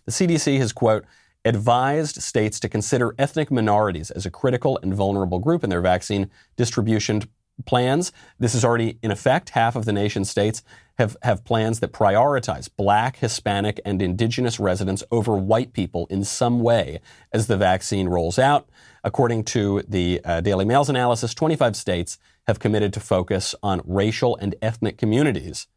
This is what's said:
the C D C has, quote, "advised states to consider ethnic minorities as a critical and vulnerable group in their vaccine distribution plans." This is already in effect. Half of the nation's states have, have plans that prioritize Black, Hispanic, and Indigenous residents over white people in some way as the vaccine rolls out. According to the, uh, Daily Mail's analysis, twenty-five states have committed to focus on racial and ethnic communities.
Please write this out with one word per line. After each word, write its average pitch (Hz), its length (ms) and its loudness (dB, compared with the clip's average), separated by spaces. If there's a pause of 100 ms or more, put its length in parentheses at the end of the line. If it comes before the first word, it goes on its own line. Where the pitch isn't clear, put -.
the 117 60 -6
C 185 160 2
D 170 100 2
C 139 200 2
has, 123 140 0
quote, 110 340 2 (380)
"advised 123 800 0
states 107 380 -2
to - 100 -4
consider 117 480 0
ethnic 143 320 -2
minorities 104 640 0
as 92 160 -8
a 87 40 -6
critical 127 520 0
and 95 100 -2
vulnerable 98 460 0
group 156 240 0
in 101 80 -2
their 87 100 0
vaccine 92 480 0 (260)
distribution 107 680 0 (420)
plans." 131 460 0 (260)
This 120 160 0
is 117 100 2
already 117 380 2
in 113 80 -2
effect. 127 420 0
Half 117 240 2
of 110 100 -4
the 110 80 0
nation's 101 360 -2
states 104 320 -2 (360)
have, 107 260 0
have 110 200 0
plans 113 360 0
that - 140 -4
prioritize 110 800 2
Black, 104 420 2
Hispanic, 104 640 -2
and 98 200 -2
Indigenous 113 560 0
residents 98 500 0
over 113 260 0
white 104 380 0
people 87 380 -4
in 98 120 -2
some 120 360 0
way 113 400 0 (340)
as 107 140 2
the 104 100 2
vaccine 95 500 2
rolls 87 300 0
out. 139 320 2 (340)
According 113 420 0
to 101 420 0
the, 90 360 0
uh, 85 180 -2
Daily 98 240 0
Mail's 135 240 2
analysis, 123 440 0
twenty-five 147 420 0
states 87 440 -6 (280)
have 107 120 0
committed 104 340 0
to - 60 -6
focus 92 640 -2
on 95 200 -2
racial 107 520 0
and 98 260 -4
ethnic 110 360 -2
communities. 110 800 -2